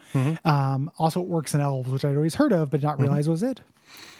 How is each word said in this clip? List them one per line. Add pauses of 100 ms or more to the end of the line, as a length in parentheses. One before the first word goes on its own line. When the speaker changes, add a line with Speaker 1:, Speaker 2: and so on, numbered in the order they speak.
(140)
Speaker 1:
Mm-hmm.
Speaker 2:
Um,
also,
it
works
in
elves,
which
I'd
always
heard
of,
but
not
Speaker 1:
Mm-hmm.
Speaker 2:
realize
was
it. (580)